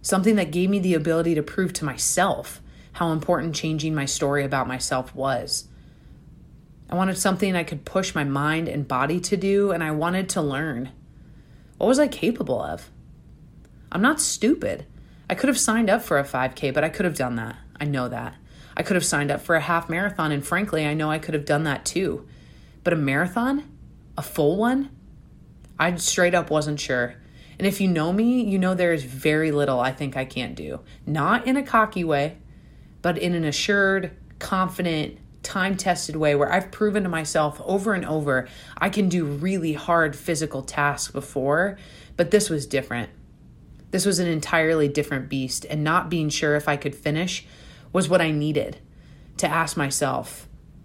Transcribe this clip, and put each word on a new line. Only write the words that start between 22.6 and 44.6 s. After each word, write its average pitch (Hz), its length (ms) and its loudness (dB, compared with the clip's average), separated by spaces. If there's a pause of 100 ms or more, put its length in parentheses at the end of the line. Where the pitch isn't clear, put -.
But 175 80 4
a 170 40 4
marathon? 180 680 0 (540)
A 143 40 -6
full 160 360 2
one? 262 320 2 (880)
I 175 180 2
straight 180 380 2
up 165 160 2
wasn't 147 280 0
sure. 123 360 -2 (440)
And 185 80 0
if 190 140 0
you 190 80 4
know 165 240 2
me, 233 300 4
you 196 160 0
know 185 160 2
there 175 180 4
is 147 120 0
very 151 480 0
little 139 280 2
I 127 100 2
think 131 280 -6
I 131 80 -2
can't - 280 -6
do. 76 260 -10 (260)
Not 175 400 2
in 262 100 2
a 277 60 0
cocky 214 420 2
way, 147 320 0 (640)
but 170 160 0
in 180 180 0
an 165 100 0
assured, 190 680 0 (260)
confident, 180 800 -2 (240)
time-tested 185 720 -2
way 151 180 4
where 143 160 4
I've 190 200 0
proven 208 320 0
to 185 80 -2
myself 156 560 0
over 196 260 0
and 180 140 -2
over 143 420 0 (300)
I 185 100 2
can 190 220 2
do 165 160 0
really 160 480 -2
hard 160 420 2
physical 151 460 -4
tasks 143 500 -2
before, 143 640 0 (400)
but 175 140 2
this 208 180 6
was 147 180 -2
different. 120 440 -4 (800)
This 185 160 0
was 185 120 2
an 180 80 2
entirely 160 640 2